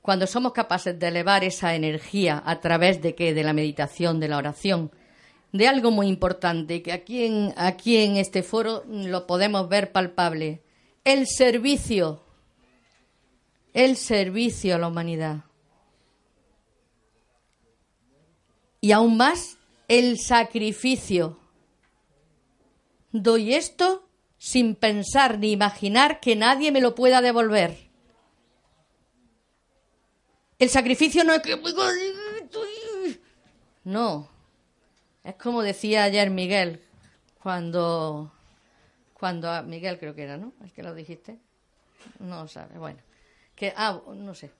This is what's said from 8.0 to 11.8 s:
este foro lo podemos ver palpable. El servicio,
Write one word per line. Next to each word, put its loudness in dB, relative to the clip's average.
este 0
foro -4
lo -6
podemos 0
ver 0
palpable. -2
El 4
servicio, 0